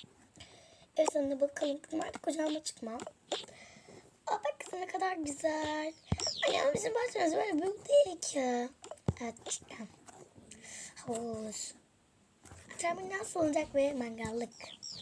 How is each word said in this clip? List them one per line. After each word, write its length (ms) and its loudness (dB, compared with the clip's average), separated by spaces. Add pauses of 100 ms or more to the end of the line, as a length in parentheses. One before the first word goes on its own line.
(960)
Evet 200 6
anne, 240 2
bakalım. 400 2
Kızım 200 -4
artık 220 -6
kucağıma 420 0
çıkma. 280 -8 (1300)
Aa, 60 0
bak 260 0
kızım, 220 -8
ne 60 -4
kadar 300 0
güzel. 760 0 (560)
Anne 140 4
ama 120 4
bizim 200 0
bahçemiz 400 2
böyle 280 2
büyük 260 -2
değil 320 6
ki. 480 0 (520)
Evet, 140 -4 (100)
cidden. 440 -8 (1040)
Havuz. 800 -6 (1000)
Akşam 360 -2
nasıl 300 -2
olacak 340 2
ve 180 6
mangallık. 640 -4 (460)